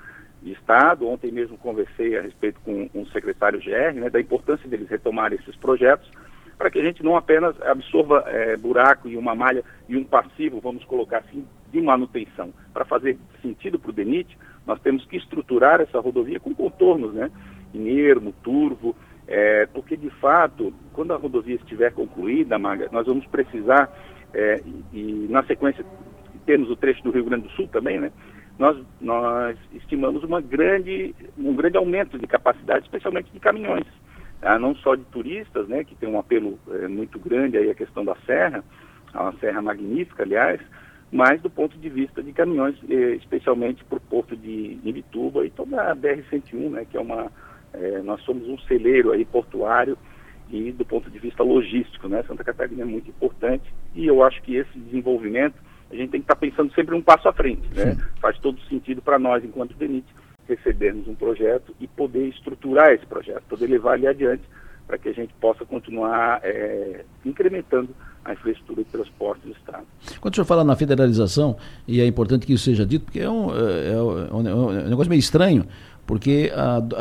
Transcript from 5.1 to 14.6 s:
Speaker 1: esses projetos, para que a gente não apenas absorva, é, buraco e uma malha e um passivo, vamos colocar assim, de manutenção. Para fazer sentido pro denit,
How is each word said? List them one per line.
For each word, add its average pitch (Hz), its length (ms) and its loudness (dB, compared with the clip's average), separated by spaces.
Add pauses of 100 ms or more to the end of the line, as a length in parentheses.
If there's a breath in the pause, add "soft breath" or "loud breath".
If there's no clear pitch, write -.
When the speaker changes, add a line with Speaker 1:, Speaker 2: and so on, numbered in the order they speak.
Speaker 1:
esses - 180 -16
projetos, 127 540 4 (480 soft breath)
para - 120 0
que - 80 -2
a 151 60 0
gente 175 180 -4
não 165 140 2
apenas 160 460 2
absorva, 143 640 2
é, 113 320 -2
buraco 123 500 4
e 117 80 -10
uma 117 180 -4
malha 127 300 0 (240 soft breath)
e 123 80 -4
um 131 80 -2
passivo, 131 560 0
vamos 123 240 -10
colocar 120 360 -4
assim, 139 260 -14 (260)
de 156 80 -2
manutenção. 123 720 -2 (220 soft breath)
Para 135 100 -4
fazer 127 320 0 (240)
sentido 170 380 0
pro - 120 -10
denit, 113 460 -4 (300 soft breath)